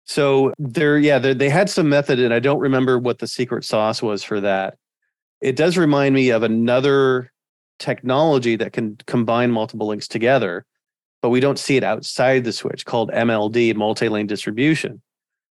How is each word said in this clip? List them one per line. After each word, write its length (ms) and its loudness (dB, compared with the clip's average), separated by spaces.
So 560 2
there, 360 0
yeah, 220 4
there, 160 2
they 140 0
had 200 2
some 200 0
method, 320 2
and 120 2
I 60 2
don't 220 0
remember 360 2
what 220 -2
the 80 -8
secret 380 -6
sauce 360 -2
was 220 -4
for 180 -4
that. 360 -2
It 160 -2
does 200 2
remind 380 2
me 160 4
of 140 2
another 880 2
technology 760 0
that 180 -4
can 340 -6
combine 440 0
multiple 380 -4
links 180 -6
together, 580 0
but 60 0
we 100 2
don't 200 0
see 180 0
it 80 0
outside 600 0
the 80 -4
switch, 340 -10
called 260 -2
M 180 0
L 200 -2
D, 240 2
multi-lane 520 -2
distribution. 760 -2